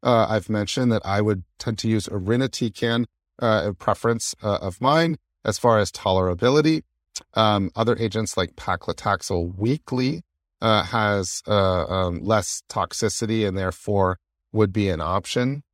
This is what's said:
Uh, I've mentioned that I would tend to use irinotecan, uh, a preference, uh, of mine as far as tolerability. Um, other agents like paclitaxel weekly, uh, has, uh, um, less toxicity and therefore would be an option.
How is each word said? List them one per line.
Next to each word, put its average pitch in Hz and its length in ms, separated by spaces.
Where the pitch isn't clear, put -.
Uh, 117 280
I've 107 200
mentioned 110 440
that 107 120
I 98 140
would 104 240
tend 113 220
to 113 100
use 110 180
irinotecan, 117 960
uh, 110 240
a 101 80
preference, 117 680
uh, 104 200
of 92 180
mine 156 380
as 107 140
far 113 200
as 101 140
tolerability. 117 920
Um, 104 420
other 113 240
agents 110 380
like 92 180
paclitaxel 90 1000
weekly, 131 680
uh, 107 220
has, 104 640
uh, 95 380
um, 90 380
less 104 460
toxicity 110 800
and 92 100
therefore 95 600
would 107 200
be 101 180
an 82 120
option. 123 640